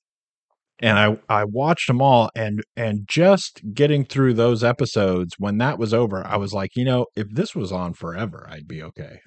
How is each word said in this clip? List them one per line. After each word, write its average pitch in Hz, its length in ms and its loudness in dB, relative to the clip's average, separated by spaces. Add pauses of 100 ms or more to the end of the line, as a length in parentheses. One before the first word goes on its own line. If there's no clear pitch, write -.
(800)
And 110 200 4
I, 107 180 4 (120)
I 104 160 2
watched 135 440 -2
'em 127 120 2
all, 127 340 4
and, 107 260 -4 (140)
and 107 320 -4
just 185 540 2 (120)
getting 143 320 2
through 135 280 2
those 117 300 2
episodes, 98 760 0
when 104 200 -2
that 127 200 0
was 110 140 -2
over, 101 340 0
I 104 80 -4
was 101 180 -4
like, 98 220 -6
"You 123 100 -2
know, 127 200 2 (100)
if 104 140 -6
this 143 260 -6
was 98 160 -6
on 90 220 -6
forever, 87 580 -10
I'd 78 160 -18
be 80 160 -14
okay." 80 200 -16
Like, - 240 -18